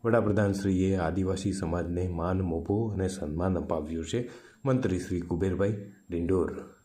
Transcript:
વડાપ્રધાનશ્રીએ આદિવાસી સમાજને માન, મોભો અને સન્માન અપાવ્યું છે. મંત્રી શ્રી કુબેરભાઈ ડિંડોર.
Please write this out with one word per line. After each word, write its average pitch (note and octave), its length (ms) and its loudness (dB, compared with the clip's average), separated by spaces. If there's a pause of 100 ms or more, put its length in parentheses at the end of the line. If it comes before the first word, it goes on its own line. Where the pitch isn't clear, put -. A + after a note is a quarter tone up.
વડાપ્રધાનશ્રીએ G2+ 920 4
આદિવાસી F#2+ 580 0
સમાજને F2 540 -2
માન, F2+ 340 0
મોભો F#2 480 0
અને F#2+ 180 0
સન્માન F2 500 -2
અપાવ્યું D#2+ 480 -2
છે. A#2+ 240 -4 (360)
મંત્રી A#2+ 340 2
શ્રી F2+ 220 -4
કુબેરભાઈ F#2 560 0 (320)
ડિંડોર. E2+ 420 0 (340)